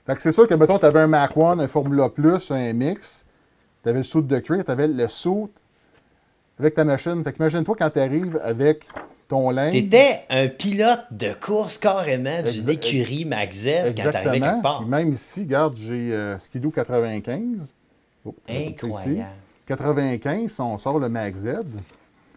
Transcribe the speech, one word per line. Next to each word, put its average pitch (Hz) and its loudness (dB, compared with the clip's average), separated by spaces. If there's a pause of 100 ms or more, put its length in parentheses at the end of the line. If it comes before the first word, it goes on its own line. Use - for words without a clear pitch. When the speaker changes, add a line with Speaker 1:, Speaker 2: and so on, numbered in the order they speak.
Speaker 1:
Fait 135 -2
que - -6
c'est 160 2
sûr 226 8
que, 214 2
mettons, 156 6
t'avais 156 6
un 156 6
Mach 147 2
one, 165 4
un 135 0
Formula 139 0
Plus, 160 2
un 135 -2
M 120 -2
X, 185 -6 (560)
t'avais 120 0
le 131 -2
suit 160 0
de 135 0
cuir, 175 -2
t'avais 143 0
le 123 0
suit 202 -2 (1120)
avec 156 2
ta 160 4
machine. 156 0
Fait 139 -4
qu'imagine-toi 160 0
quand 160 0
t'arrives 151 0
avec 135 2 (420)
ton 135 0
linge. 135 0
Speaker 2:
T'étais 220 6
un 131 2
pilote 208 0
de 101 -6
course 208 -4
carrément 160 0
d'une 120 -2
Speaker 1:
Exa-, 156 2
Speaker 2:
écurie 143 -2
Max 104 -4
Z 104 -8
quand 143 0
t'arrivais 127 0
Speaker 1:
exactement. - 2
Speaker 2:
quelque 180 0
part. 143 -2
Speaker 1:
Puis 110 -6
même 151 0
ici, - -10
regarde, 143 0
j'ai, 117 -6
euh, 104 -4
Skidoo 127 -8
quatre-vingt-quinze. 127 -4 (520)
Oh, 110 -12 (120)
on 117 -8
va 131 -4
mettre 156 -8
ça 120 -6
ici. 107 -6
Speaker 2:
Incroyable. 131 -4 (360)
Speaker 1:
Quatre-vingt-quinze, 139 -2
on 117 -6
sort 139 -2
le 127 -2
Max 104 -6
Z. 104 -6 (880)